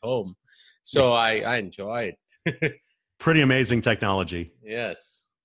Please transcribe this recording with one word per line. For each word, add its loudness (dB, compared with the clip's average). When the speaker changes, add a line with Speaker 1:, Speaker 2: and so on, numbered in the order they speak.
Speaker 1:
home. -6
So 2
Speaker 2:
Yeah. 2
Speaker 1:
I, 2
I -2
enjoy -8
it. -4
<laughs> -20
Speaker 2:
Pretty 4
amazing 4
technology. -2
Speaker 1:
Yes. -10